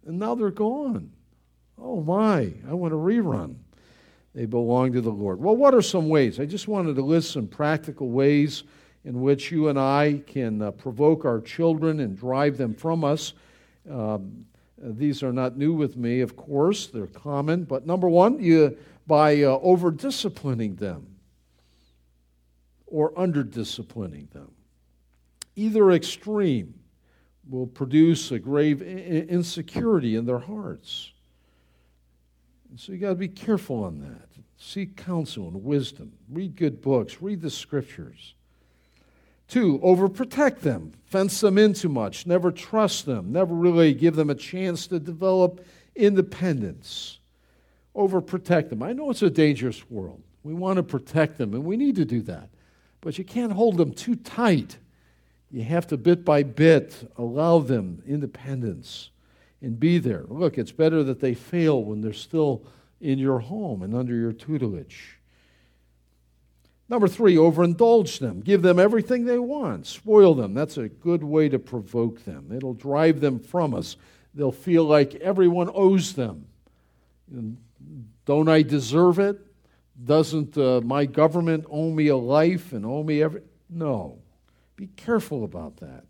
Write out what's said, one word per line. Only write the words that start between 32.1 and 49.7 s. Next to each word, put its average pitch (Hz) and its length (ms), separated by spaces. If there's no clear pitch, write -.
And 123 100
so 190 140
you 185 60
gotta 190 160
be 185 120
careful 147 560
on 82 160
that. 69 300
Seek - 400
counsel 156 520
and 95 160
wisdom. 139 500
Read 165 260
good 131 260
books. 131 400
Read 190 200
the 156 80
scriptures. - 840
Two, 185 300
overprotect 190 800
them. 90 340
Fence 190 380
them 202 160
in 214 160
too 180 160
much. 110 360
Never 175 260
trust 214 540
them. 113 280
Never 175 200
really 170 400
give 156 220
them 151 140
a 143 60
chance 180 520
to 175 120
develop 180 640
independence. 185 1300
Overprotect 185 760
them. 113 120
I 180 120
know 285 160
it's - 120
a 196 80
dangerous 131 600